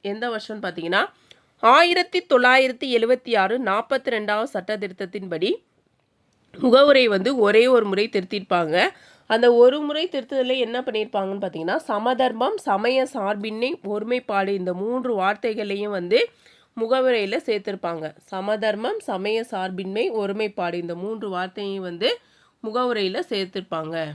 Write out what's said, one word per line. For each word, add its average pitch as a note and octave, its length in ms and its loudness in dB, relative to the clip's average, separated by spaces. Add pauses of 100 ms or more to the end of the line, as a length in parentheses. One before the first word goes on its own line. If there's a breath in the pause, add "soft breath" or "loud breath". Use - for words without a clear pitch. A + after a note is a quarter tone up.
எந்த G#3+ 280 -8
வருஷம்னு G#3+ 380 -8
பார்த்தீங்கன்னா, F3 360 -2 (600 soft breath)
ஆயிரத்தி F4 680 4
தொள்ளாயிரத்தி B3+ 560 4 (100)
எழுவத்தி A#3 400 2
ஆறு G3+ 220 2
நாற்பத்தி A#3 580 -2
ரெண்டாவது G#3+ 280 -2
சட்ட G#3+ 320 -6
திருத்தத்தின்படி F#3 760 -6 (1040)
முகவுரை C4 540 6
வந்து G#3 300 2
ஒரே A3 280 6
ஒரு A#3+ 200 4
முறை G3+ 220 0
திருத்திருப்பாங்க. F#3 680 -2 (540 soft breath)
அந்த A#3+ 240 6
ஒரு B3+ 260 8
முறை D4+ 280 -4
திருத்தத்துல C4 500 -2
என்ன A#3+ 220 -2
பண்ணியிருப்பாங்கன்னு G#3 640 -4
பார்த்தீங்கன்னா, E3+ 320 -4
சமதர்மம், B3 800 0
சமய B3 500 0
சார்பின்மை, A3 640 -4 (140)
ஒருமைப்பாடு, G#3 640 -2
இந்த F#3 260 -2
மூன்று B3 400 -4
வார்த்தைகளையும் G#3 840 -2
வந்து F3+ 180 2 (640 soft breath)
முகவுரையில A#3 560 0
சேர்த்திருப்பாங்க. F#3+ 840 -6
சமதர்மம், G#3+ 800 -4
சமய G#3+ 460 -4
சார்பின்மை, F#3+ 680 -6
ஒருமைப்பாடு, G3+ 600 -4
இந்த E3+ 200 -6
மூன்று G#3 340 -8
வார்த்தையும் F#3+ 540 -8
வந்து F#3 360 -4 (440 soft breath)
முகவுரையில A3 680 -2
சேர்த்திருப்பாங்க. E3+ 760 -6 (100)